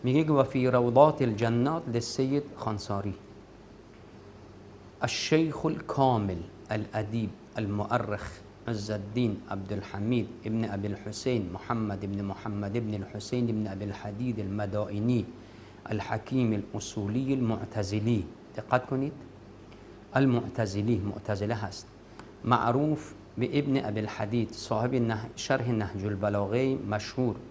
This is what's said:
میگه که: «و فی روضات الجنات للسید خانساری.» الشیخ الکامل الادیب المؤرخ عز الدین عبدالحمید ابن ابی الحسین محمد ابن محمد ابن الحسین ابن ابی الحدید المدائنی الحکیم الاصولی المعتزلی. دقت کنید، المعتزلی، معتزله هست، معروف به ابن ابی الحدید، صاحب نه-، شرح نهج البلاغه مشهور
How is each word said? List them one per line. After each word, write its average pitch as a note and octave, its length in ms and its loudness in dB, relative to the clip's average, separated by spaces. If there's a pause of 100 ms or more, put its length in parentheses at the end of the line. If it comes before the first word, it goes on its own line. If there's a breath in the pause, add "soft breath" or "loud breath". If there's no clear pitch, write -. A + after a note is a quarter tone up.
میگه C3 200 6
که: D#3 80 2
«و C#3 120 8
فی B2+ 240 2
روضات B2+ 540 8
الجنات A#2+ 640 2 (100)
للسید C3+ 500 0 (120)
خانساری.» G2+ 580 -4 (1900)
الشیخ D#3 640 2
الکامل B2 720 4 (320)
الادیب G#2+ 600 -2 (280)
المؤرخ G#2 760 -2 (360)
عز G#2+ 240 -2
الدین G#2 460 0 (140)
عبدالحمید G2+ 760 -2 (180)
ابن A2 280 -2
ابی G2+ 140 -2
الحسین G#2 680 -2
محمد G#2 500 -4
ابن G2+ 180 -4
محمد G2+ 560 -4
ابن A2+ 160 -2
الحسین G#2+ 560 -4
ابن G#2+ 180 -2
ابی G2 180 -6
الحدید G#2 540 -6
المدائنی G#2 840 0 (600 loud breath)
الحکیم A2 680 0
الاصولی A2 800 -2
المعتزلی. G#2+ 920 2 (320)
دقت - 280 2
کنید، C3+ 280 -2 (1000 loud breath)
المعتزلی، A2+ 880 4 (140)
معتزله G#2 400 -2
هست، G2+ 320 -8 (580 loud breath)
معروف C3 680 2 (240)
به C3 220 2
ابن C#3 260 2
ابی G#2+ 140 -2
الحدید، G#2+ 520 0
صاحب A#2+ 440 0
نه-، A2+ 400 2
شرح B2 360 0
نهج G2+ 340 0
البلاغه G#2 680 2 (140)
مشهور G#2+ 460 0 (160)